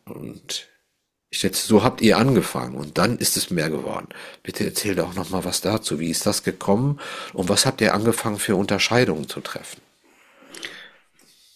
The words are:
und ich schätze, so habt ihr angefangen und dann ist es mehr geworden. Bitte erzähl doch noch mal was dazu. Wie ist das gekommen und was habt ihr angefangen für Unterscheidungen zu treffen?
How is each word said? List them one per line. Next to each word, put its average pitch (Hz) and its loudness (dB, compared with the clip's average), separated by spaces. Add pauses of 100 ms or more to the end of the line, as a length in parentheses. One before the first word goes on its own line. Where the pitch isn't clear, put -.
und - -12 (640)
ich - -4
schätze, - 0
so 104 8
habt 123 2
ihr 104 8
angefangen 85 2
und 73 -10
dann 107 2
ist - 0
es - -4
mehr 80 0
geworden. 78 -6 (340)
Bitte - -4
erzähl 98 -2
doch 87 -2
noch 90 -6
mal 92 -2
was 87 -4
dazu. 98 -2
Wie 82 -2
ist - -4
das 104 0
gekommen 120 0 (320)
und 92 -2
was 98 2
habt - 0
ihr 104 6
angefangen 107 0
für 101 0
Unterscheidungen 98 2
zu - -10
treffen? - -12 (1800)